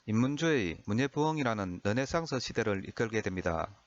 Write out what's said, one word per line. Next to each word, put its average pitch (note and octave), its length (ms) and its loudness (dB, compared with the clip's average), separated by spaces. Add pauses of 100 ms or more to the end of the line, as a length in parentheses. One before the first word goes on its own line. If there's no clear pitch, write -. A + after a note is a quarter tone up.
인문주의, B2+ 800 2
문예부흥이라는 B2 960 0
르네상스 C3+ 560 0
시대를 G#2 480 -2
이끌게 A2 340 -2
됩니다. F2 460 -2 (200)